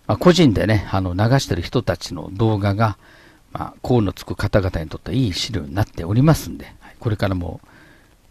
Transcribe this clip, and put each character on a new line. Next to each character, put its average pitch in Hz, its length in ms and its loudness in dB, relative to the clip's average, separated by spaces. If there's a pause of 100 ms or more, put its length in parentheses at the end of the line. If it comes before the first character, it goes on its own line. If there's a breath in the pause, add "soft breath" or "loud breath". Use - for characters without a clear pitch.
ま 107 100 0
あ、 - 20 -2
個 175 140 6
人 160 200 6
で 87 140 0
ね、 104 240 2
あ 95 100 0
の、 92 140 -2
流 113 240 2
し - 100 -2
て 95 80 -2
る 87 60 -2
人 - 200 -2
た 87 140 -2
ち - 160 -12
の 85 200 -10
動 110 260 0
画 101 160 0
が、 104 240 0 (540 soft breath)
ま - 160 -8
あ、 - 140 -20
功 120 200 2
の 92 100 0
つ - 140 -18
く - 100 -8
方 - 240 0
々 92 220 -2
に 78 80 -12
と 95 80 -10
っ - 20 -20
て 78 140 -6
い 127 140 0
い 90 40 -2
資 - 200 -6
料 101 100 -4
に 71 120 -10
な 101 100 0
っ - 20 -2
て - 180 -10
お 87 80 -4
り 113 80 2
ま 156 140 6
す - 160 -4
ん - 80 -12
で、 - 80 -16 (140)
は - 100 -20
い、 - 100 -20
こ - 80 -6
れ 104 80 -2
か 101 120 0
ら 95 60 -2
も 87 280 -6 (680 soft breath)